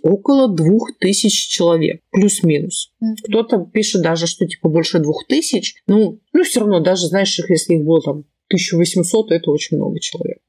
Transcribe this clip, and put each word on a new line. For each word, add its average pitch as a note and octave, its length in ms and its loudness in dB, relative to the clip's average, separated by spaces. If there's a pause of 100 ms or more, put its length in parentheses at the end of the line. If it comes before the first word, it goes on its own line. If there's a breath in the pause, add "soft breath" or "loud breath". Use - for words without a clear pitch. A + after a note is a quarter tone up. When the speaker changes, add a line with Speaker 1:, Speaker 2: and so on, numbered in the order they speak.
Speaker 1:
около G#3+ 500 2
двух F3 360 2 (100)
тысяч - 480 0
человек, E3 540 0 (100)
плюс-минус. F3+ 880 0
Speaker 2:
Мгм. A3 240 -4
Speaker 1:
Кто-то A3 340 0 (160)
пишет G#3 280 0
даже, E3 260 0
что, - 180 -4
типа, - 240 -4
больше E3 300 0
двух D3+ 280 -2
тысяч. - 480 -2 (120)
Ну, G#3 320 2 (140)
ну, F4 100 4
все - 180 -2
равно, G3+ 200 2
даже, F3+ 260 2
знаешь, F#3+ 320 0
их, - 100 -2
если E3+ 260 2
их D3+ 100 0
было D#3+ 160 4
там D3+ 220 -6 (260)
тысяча F3+ 280 0
восемьсот, F3+ 520 0
то E3 60 2
это E3 160 -2
очень D3+ 260 -2
много - 220 -4
человек. - 380 -8 (120)